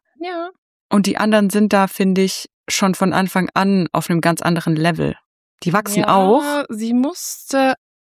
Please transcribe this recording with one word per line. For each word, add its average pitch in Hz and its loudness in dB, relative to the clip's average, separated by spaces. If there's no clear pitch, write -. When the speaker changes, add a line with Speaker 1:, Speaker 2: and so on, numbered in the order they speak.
Speaker 1:
Ja. 349 -8
Speaker 2:
Und 202 2
die 202 -2
anderen 214 2
sind 208 2
da, 196 4
finde 190 0
ich, - -4
schon 185 0
von 190 0
Anfang 185 0
an 190 2
auf - -2
einem 170 0
ganz 165 0
anderen 165 0
Level. 156 0
Die 170 -2
wachsen 208 -2
Speaker 1:
Ja, 190 2
Speaker 2:
auch. 277 2
Speaker 1:
sie 226 -6
musste 262 -2